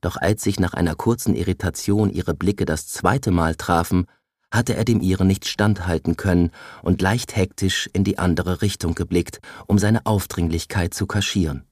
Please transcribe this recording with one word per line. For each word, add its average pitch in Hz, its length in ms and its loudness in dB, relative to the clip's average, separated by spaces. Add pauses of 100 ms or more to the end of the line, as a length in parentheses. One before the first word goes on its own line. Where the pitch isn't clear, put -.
doch 87 160 -4
als 104 260 0
sich 101 180 0
nach 87 140 0
einer 82 200 0
kurzen 113 400 0
Irritation 95 760 0
ihre 90 240 -4
Blicke 98 300 0
das 78 220 -4
zweite 107 460 0
Mal 82 240 2
trafen, 87 500 2 (440)
hatte 120 240 0
er 110 100 0
dem 113 160 2
ihren 92 260 2
nicht 95 200 2
standhalten 87 720 0
können 87 340 2 (320)
und 92 200 0
leicht 107 340 -2
hektisch 95 560 -2
in 98 120 0
die 98 140 0
andere 87 440 0
Richtung 87 320 -2
geblickt, - 460 -2 (260)
um 101 120 4
seine 107 280 2
Aufdringlichkeit 87 880 -2
zu 95 120 -2
kaschieren. 80 640 -2